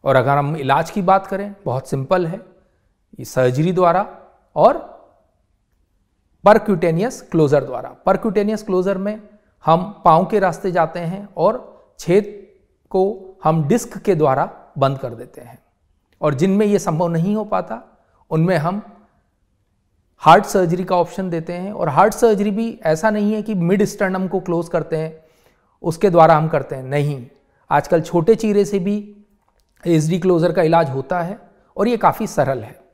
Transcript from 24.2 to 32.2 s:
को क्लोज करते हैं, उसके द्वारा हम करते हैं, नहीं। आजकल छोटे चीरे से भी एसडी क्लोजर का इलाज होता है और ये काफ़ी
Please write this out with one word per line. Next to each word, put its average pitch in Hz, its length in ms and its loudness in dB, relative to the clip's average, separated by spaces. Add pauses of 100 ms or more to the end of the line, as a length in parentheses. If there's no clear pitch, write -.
को 185 120 -4
क्लोज 170 300 -4
करते 160 280 -4
हैं, 160 260 -8 (580)
उसके 170 280 0
द्वारा 165 260 6
हम 156 120 2
करते 151 280 -4
हैं, 131 80 -12
नहीं। 139 440 -4 (440)
आजकल 147 300 2
छोटे 170 340 2
चीरे 208 300 0
से 202 140 -4
भी 202 460 -6 (600)
एसडी 165 320 2
क्लोजर 175 320 2
का 180 100 0
इलाज 165 280 4
होता 135 320 -6
है 180 180 -8 (380)
और 208 100 0
ये 240 100 0
काफ़ी 165 300 0